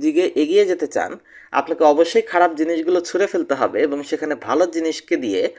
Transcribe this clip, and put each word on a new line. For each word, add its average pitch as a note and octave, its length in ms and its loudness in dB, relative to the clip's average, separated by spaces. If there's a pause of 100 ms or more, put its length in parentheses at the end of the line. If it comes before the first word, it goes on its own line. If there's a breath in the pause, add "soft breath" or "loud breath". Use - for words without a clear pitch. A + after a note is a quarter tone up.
দিকে D#3 240 2 (100)
এগিয়ে E3 320 2
যেতে F3 200 -2
চান, F2+ 240 -4 (420 loud breath)
আপনাকে D#3 320 -2
অবশ্যই D#3 380 4
খারাপ F3 320 2
জিনিসগুলো D#3+ 460 0
ছুঁড়ে F3+ 260 -2
ফেলতে E3+ 280 -2
হবে G#2+ 260 -2
এবং C#3+ 220 0
সেখানে D3+ 320 -6
ভালো B2 320 0
জিনিসকে D#3+ 500 -4
দিয়ে G#2 260 -2 (160 loud breath)